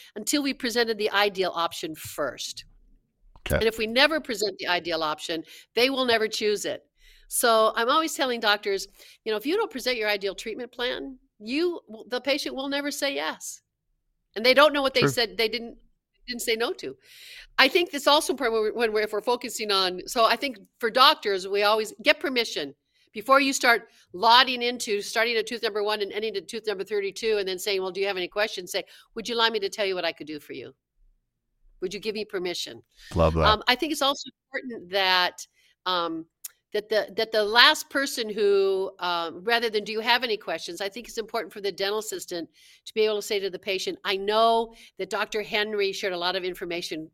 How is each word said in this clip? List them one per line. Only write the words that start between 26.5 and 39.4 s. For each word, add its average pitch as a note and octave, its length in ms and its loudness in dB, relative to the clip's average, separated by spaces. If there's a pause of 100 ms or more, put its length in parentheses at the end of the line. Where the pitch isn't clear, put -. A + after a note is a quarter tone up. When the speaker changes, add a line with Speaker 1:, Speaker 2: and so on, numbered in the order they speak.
Speaker 1:
number G3 180 -4
thirty-two G#3 540 -2
and F#3+ 100 -2
then F#3+ 100 -4
saying, G3 220 -2
"Well, F#3+ 100 -4
do F3+ 80 -10
you G3 100 0
have F#3+ 100 -2
any F3 100 -4
questions?" G3+ 440 -4
Say, F3+ 120 -4 (300)
"Would A3+ 120 -8
you A#3 100 -4
like A3+ 180 2
me A3 60 0
to F#3+ 100 -4
tell G#3 160 -4
you F#3+ 80 -2
what F3 100 -4
I E3 80 0
could D#3 140 -12
do D3+ 120 -10
for - 140 -16
you? C3 220 -14 (1080)
Would F#3 140 -6
you G3+ 60 -8
give G#3 140 -4
me G#3+ 120 -4
permission?" F3 560 -6 (320)
Speaker 2:
Love D#2+ 180 4
that. D#2+ 140 4
Speaker 1:
Um, G#3+ 220 4
I B3 60 6
think G#3+ 180 -4
it's - 100 -2
also C#4 260 -2 (240)
important A3+ 380 -10
that, F#3 560 2 (400)
um, E3+ 400 -2 (480)
that G#3 160 -4
the, G#3+ 260 0
that A3 160 -2
the G#3+ 100 2
last A#3+ 460 6
person C4+ 400 -2
who, G3 720 2
uh, E3+ 340 -2
rather A#3 380 0